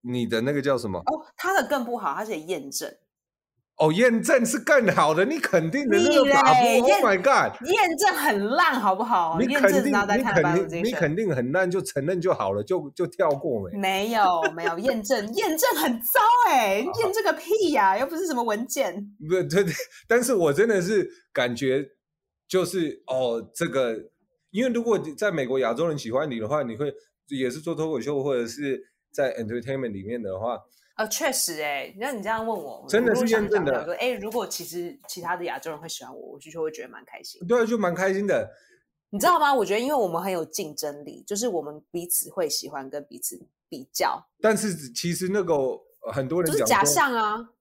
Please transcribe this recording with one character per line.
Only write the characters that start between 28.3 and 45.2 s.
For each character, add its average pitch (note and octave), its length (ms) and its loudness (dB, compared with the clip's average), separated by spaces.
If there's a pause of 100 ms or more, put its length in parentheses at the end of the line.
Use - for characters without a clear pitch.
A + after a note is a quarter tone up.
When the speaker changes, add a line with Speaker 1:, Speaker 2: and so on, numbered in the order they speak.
Speaker 1:
者 A#2+ 100 -2
是 C3+ 460 -8 (180)
在 C3+ 280 -2
entertainment A#2+ 540 -6
里 G2 120 -10
面 A#2 180 -8
的 F#2+ 160 -6
话， A2+ 240 -6 (320)
Speaker 2:
呃， G#3+ 140 -4
确 C#4 240 -4
实 - 300 -4
欸， C#3+ 360 -6
那 C4 140 -6
你 G#3+ 100 -8
这 F#3 60 -6
样 A3 180 -4
问 A3+ 80 -2
我， C#3+ 320 -10
Speaker 1:
真 G#3+ 160 4
的 A#3 120 4
是 B3 140 2
验 A3 200 2
证 G3+ 160 2
的。 C#3+ 80 2
Speaker 2:
我 - 0 -
如 - 0 -
果 - 0 -
想 - 20 2
讲， - 0 -
想 A#2+ 120 -4
说， E3+ 80 -4
欸， B3 240 -2
如 G3+ 120 -8
果 B3 160 -2
其 - 160 -8
实 E3+ 460 -10
其 - 140 -12
他 E3+ 120 -2
的 F3 100 -8
亚 C3 140 -6
洲 D#3+ 120 -10
人 D3+ 100 -10
会 E3 80 -14
喜 - 160 -12
欢 C3 100 -18
我， - 180 -16
我 C#3+ 60 -18
就 D#3+ 220 -12
会 D#3 100 -2
觉 - 120 -14
得 - 80 -14
蛮 G#2+ 160 -20
开 - 160 -18
心。 - 240 -16
Speaker 1:
对 A#3+ 120 2
啊， A#3 60 4
就 A3+ 140 -2
蛮 F3 160 0
开 F#3+ 180 0
心 G3 140 -2
的。 B2+ 240 0 (580)
Speaker 2:
你 G3+ 100 -8
知 G3+ 60 -2
道 E4+ 160 6
吗？ C#4+ 140 4
我 A#3 100 2
觉 F3+ 80 -2
得 G#3+ 80 0
因 B3 80 -2
为 D4+ 60 0
我 A#3+ 120 2
们 E3+ 160 -4
很 F#3+ 80 -4
有 F3 140 -2
竞 D#3+ 320 -10
争 D3 260 -8
力， D3+ 240 -18
就 G3+ 80 -6
是 A3 140 -2
我 F3 140 -2
们 D3 280 -12
彼 F3 160 -8
此 - 220 -2
会 F3 180 -2
喜 - 220 -4
欢 C3+ 220 -12
跟 D3 160 -10
彼 - 120 -20
此 - 240 -10 (280)
比 C3 200 -14
较。 - 380 -4 (140)
Speaker 1:
但 A3 120 4
是 G#3 200 -2 (180)
其 E3+ 220 -4
实 F3+ 160 -4